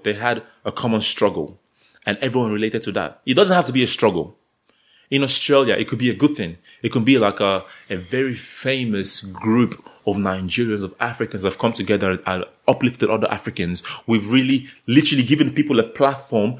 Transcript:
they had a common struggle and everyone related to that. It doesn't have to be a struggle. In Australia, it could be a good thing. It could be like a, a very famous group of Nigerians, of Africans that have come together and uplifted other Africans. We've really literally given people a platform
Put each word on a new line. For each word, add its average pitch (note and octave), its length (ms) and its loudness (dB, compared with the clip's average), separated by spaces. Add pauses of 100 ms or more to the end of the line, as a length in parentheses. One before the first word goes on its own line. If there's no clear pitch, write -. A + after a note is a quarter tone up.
they G#2+ 80 0
had A#2 280 -2 (220)
a G#2 80 -6
common A2+ 300 0
struggle F2 580 -2 (460)
and G2+ 140 -2
everyone A#2+ 340 0
related G#2+ 300 -2
to G2+ 100 -6
that. F#2 320 -6
It C3 80 0
doesn't F#3 200 4
have F3 120 4
to B2+ 80 -4
be B2+ 100 4
a A2+ 40 2
struggle. F2+ 500 0 (720)
In C#3 120 2
Australia, C3+ 520 2
it A2 120 -2
could G#2+ 120 -4
be B2 100 2
a A2 60 0
good D3 200 2
thing. E2+ 220 -8 (240)
It - 100 -2
could A#2 140 0
be C3 140 6
like G2+ 200 2
a, G2 240 2 (280)
a G2+ 40 -4
very B2 380 -4
famous A#2 920 -4
group G#2+ 640 -2 (200)
of G2+ 80 2
Nigerians, G2 680 -2
of F#2 160 -10
Africans A#2 440 -6
that G2 80 0
have - 80 -8
come A2+ 140 0
together F#2+ 520 -2
and F#2 180 -4 (240)
uplifted B2 440 0
other G#2+ 200 0
Africans. F2+ 520 -6 (240)
We've G#2+ 200 0
really C3 400 2 (200)
literally C3+ 360 4
given C#3 300 2
people D3 260 2
a A2 40 6
platform B2+ 760 0